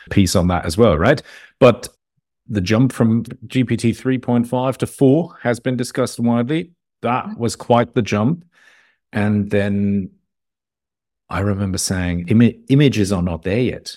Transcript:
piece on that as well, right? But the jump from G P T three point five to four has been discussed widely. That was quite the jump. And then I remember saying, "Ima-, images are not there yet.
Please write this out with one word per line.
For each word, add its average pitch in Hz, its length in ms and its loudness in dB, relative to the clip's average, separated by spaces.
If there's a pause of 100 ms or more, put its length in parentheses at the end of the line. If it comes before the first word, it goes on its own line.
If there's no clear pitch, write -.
(100)
piece 98 260 2
on 87 120 2
that 87 160 -2
as 85 140 -6
well, 107 180 4
right? 107 240 2 (380)
But - 300 4 (580)
the 104 140 -4
jump 110 320 0
from 113 320 2 (220)
G 127 180 0
P 113 120 -2
T 110 160 0
three 131 260 -4
point 120 280 -2
five 127 320 -4
to - 80 -4
four 139 560 2
has 120 160 -2
been 127 180 -4
discussed 123 440 -4
widely. 120 500 -2 (320)
That 127 340 -4
was 117 200 -4
quite 117 380 0
the 127 80 0
jump. 110 420 -2 (680)
And 104 380 -2
then 101 600 -2 (1200)
I 92 100 -6
remember 98 380 -2
saying, 87 500 -4
"Ima-, 113 260 4 (140)
images 113 440 2
are 90 100 -2
not 87 200 -4
there 101 180 -2
yet. - 360 -6